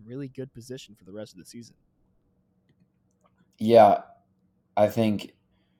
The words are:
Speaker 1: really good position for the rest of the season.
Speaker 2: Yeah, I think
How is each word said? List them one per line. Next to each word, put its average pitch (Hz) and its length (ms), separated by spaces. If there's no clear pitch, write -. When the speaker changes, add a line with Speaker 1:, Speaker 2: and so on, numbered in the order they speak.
Speaker 1:
really 131 220
good 131 260
position 120 440
for - 80
the 92 80
rest 104 200
of 92 60
the 82 80
season. - 300
Speaker 2:
Yeah, 110 460
I 104 120
think 107 480